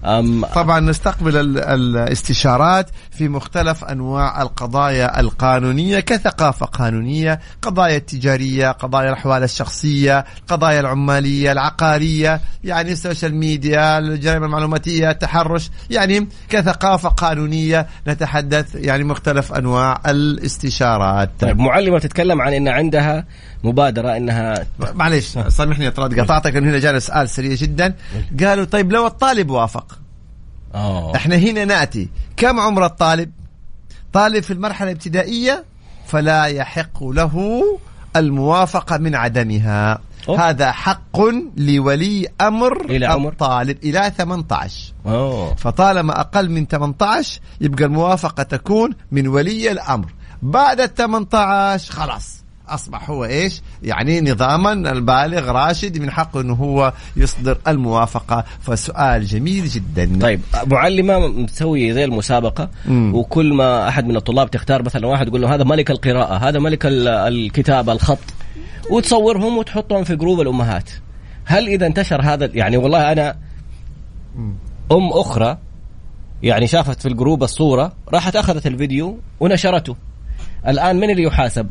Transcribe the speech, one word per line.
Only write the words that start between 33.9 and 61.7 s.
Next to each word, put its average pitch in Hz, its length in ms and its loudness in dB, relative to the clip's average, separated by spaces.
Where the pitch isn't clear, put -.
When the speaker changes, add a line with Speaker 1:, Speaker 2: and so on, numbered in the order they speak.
Speaker 2:
طالب 214 300 2
في 196 100 -6
المرحلة 190 380 -4
الابتدائية 214 720 -2
فلا 156 380 2
يحق 147 580 -6
له 165 600 0
الموافقة 160 840 2
من 156 180 -2
عدمها. 110 840 0
Speaker 1:
أوه. 170 200 4
Speaker 2:
هذا 139 220 2
حق - 480 -4
لولي 143 720 2
أمر 247 440 2
Speaker 1:
إلى 127 200 0
عمر؟ 147 260 0
Speaker 2:
الطالب 131 520 0
إلى 185 340 0
ثمانية 175 340 -2
عشر. - 420 -6
Speaker 1:
أوه. 113 500 -2
Speaker 2:
فطالما 175 640 2
أقل 185 300 0
من 165 160 -2
ثمانية 143 360 -2
عشر 214 380 0
يبقى 143 240 2
الموافقة 160 580 0
تكون 214 500 0
من 135 160 0
ولي 202 440 0
الأمر. 143 360 -2
بعد 247 380 2
الثمانية 226 560 0
عشر 196 580 0
خلاص - 540 -10
أصبح 143 400 -10
هو 139 160 -4
إيش؟ 165 360 -2
يعني 131 380 0
نظامًا 147 520 2
البالغ 139 800 0
راشد 160 460 0
من 143 140 -4
حقه 156 300 -4
إنه 123 120 -2
هو 139 400 2
يصدر - 400 2
الموافقة. 117 800 0
فسؤال 120 640 0
جميل 151 420 0
جدًا. 92 540 0
Speaker 1:
طيب، 107 200 4
معلمة 180 640 4
مسوي 123 640 0